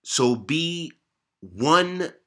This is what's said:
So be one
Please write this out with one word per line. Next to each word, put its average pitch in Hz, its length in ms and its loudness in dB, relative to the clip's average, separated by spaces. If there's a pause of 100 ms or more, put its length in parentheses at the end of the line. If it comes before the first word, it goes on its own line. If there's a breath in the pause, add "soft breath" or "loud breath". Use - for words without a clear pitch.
So 123 340 0
be 165 580 -6 (480)
one 165 720 0 (140)